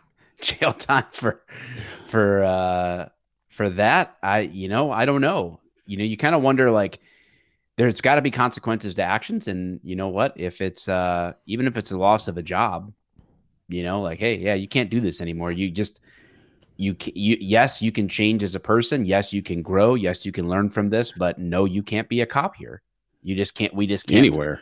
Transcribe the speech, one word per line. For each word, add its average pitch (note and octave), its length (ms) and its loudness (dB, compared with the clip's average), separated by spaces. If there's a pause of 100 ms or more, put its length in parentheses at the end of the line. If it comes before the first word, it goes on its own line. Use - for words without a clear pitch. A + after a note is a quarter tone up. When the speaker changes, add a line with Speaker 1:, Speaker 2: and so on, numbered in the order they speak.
(160)
Speaker 1:
<laughs> - 240 -20
jail - 320 0
time C3 380 0
for, - 320 -4 (640)
for, G2+ 380 4
uh, F2+ 640 0 (400)
for G#2 220 -2
that, A2 520 2
I, G2+ 180 2
you F#2+ 280 -6
know, C3 220 0
I A2+ 140 0
don't C#3+ 160 2
know. C3+ 400 -2 (260)
You G2 120 -8
know, G#2+ 60 -2
you A2 120 -4
kinda D#3 220 2
wonder, C3 320 4
like, G#2 300 2 (760)
there's A#2 240 2
gotta C3+ 220 4
be C3+ 80 0
consequences A2+ 640 -2
to G2 80 2
actions, A2+ 460 -2
and F#2 340 -6
you F2+ 140 -8
know F#2+ 120 -4
what? G#2 280 0
If F2 240 -6
it's, F#2+ 280 -6
uh, F2 440 0 (140)
even A#2+ 200 -2
if A#2+ 100 -2
it's G#2+ 140 -4
the F#2+ 80 -4
loss G#2 300 4
of F2 100 -6
a F2 40 -6
job, F#2 500 -4 (760)
you F2 140 -6
know, F#2+ 200 -2
like, E2 160 -6
hey, A2 180 0
yeah, G2 180 0
you F#2+ 140 -4
can't A#2+ 220 -2
do A#2 100 0
this F2+ 200 -2
anymore. E2+ 300 -4
You F2+ 200 -2
just, G2 300 -6 (760)
you G2 180 -2
ca-, - 200 -10
you, G#2 260 0
yes, A2 400 2
you A2 100 0
can G#2 160 0
change G#2+ 360 2
as F#2 120 -2
a F#2 60 -6
person. A#2 460 2
Yes, G2 260 2
you G2 100 -2
can E2+ 200 -6
grow. G2 320 4
Yes, F#2+ 320 -2
you F#2+ 60 -6
can F2 160 -4
learn G2 200 2
from G2+ 220 -2
this. A#2 220 0
But F2 260 -2
no, F2+ 260 0
you G2 180 0
can't G#2+ 260 -4
be A#2 120 0
a A#2 60 0
cop D#3+ 300 -2
here. - 260 -16 (400)
You F#2+ 120 -4
just G2 200 0
can't. G#2+ 180 -2
We G2+ 140 0
just G2 200 -2
can't. G2+ 120 6
Speaker 2:
Anywhere. D2+ 440 4